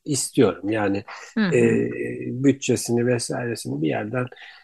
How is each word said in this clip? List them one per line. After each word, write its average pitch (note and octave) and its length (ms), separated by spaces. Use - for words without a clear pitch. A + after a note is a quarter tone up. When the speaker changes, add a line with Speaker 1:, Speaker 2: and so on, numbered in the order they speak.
Speaker 1:
istiyorum. B2 640
Yani, G2+ 340
Speaker 2:
Hı G#3+ 120
hı. D#3+ 40
Speaker 1:
e, A#2+ 880
bütçesini A#2+ 640
vesairesini B2 760
bir D#3 60
yerden A#2+ 380